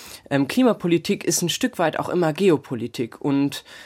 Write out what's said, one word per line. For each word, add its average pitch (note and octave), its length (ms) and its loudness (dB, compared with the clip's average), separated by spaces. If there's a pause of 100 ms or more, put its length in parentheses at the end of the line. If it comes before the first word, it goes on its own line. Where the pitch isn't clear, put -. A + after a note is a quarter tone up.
(300)
ähm, C#3 180 0
Klimapolitik G3 800 0
ist - 160 0
ein E3+ 80 0
Stück - 280 -4
weit D#3+ 220 0
auch - 80 -4
immer E3+ 240 2
Geopolitik. C3+ 880 0
Und C#3 460 -2 (200)